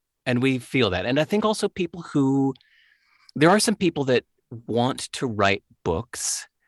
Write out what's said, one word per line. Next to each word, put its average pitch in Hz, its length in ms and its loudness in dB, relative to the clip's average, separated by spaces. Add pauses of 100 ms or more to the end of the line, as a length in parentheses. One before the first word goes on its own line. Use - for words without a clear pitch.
(260)
And 123 160 0
we 131 160 2
feel 120 320 0
that. 92 160 -2
And 131 140 0
I 156 40 2
think 214 220 -2
also 214 240 -2
people 175 320 -6
who, 135 520 0 (800)
there 151 140 4
are 208 100 6
some 208 160 0
people 165 300 -2
that 123 180 2 (420)
want 120 480 -2
to 139 140 -6
write 101 360 2 (200)
books. - 640 -4 (200)